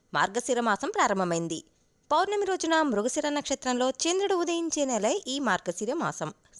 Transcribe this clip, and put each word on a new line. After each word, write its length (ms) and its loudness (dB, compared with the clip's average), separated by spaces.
మార్గశిర 460 0
మాసం 360 0
ప్రారంభమైంది. 680 0
పౌర్ణమి 340 2
రోజున 360 2
మృగశిర 480 0
నక్షత్రంలో 600 -2
చంద్రుడు 460 0
ఉదయించే 500 0
నెలే 420 0
ఈ 120 -4
మార్గశిర 540 -2
మాసం. 400 -4